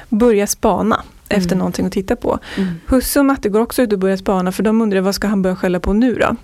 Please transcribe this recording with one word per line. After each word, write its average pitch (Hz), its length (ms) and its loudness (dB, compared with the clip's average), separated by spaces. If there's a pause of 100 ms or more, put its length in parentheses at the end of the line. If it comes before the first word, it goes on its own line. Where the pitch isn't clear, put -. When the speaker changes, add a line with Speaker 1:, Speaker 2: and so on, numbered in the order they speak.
Speaker 1:
börjar 214 360 2
spana 202 580 0 (260)
efter 190 220 0
Speaker 2:
Mm. 185 60 0
Speaker 1:
någonting 185 280 -2
att 185 80 -2
titta 196 220 -2
på. - 240 -2 (180)
Speaker 2:
Mm. 190 120 0 (180)
Speaker 1:
Husse 262 320 2
och 285 60 4
Matte 269 240 0
går 202 120 2
också 240 200 -2
ut 220 120 0
och 202 60 0
börjar 190 180 0
spana, 185 340 -2
för 196 120 -4
de 220 180 2
undrar, 196 200 0
vad 190 140 0
ska 202 120 -4
han 208 140 0
börja 185 140 0
skälla 180 240 0
på 190 140 0
nu 226 220 2
då? - 280 0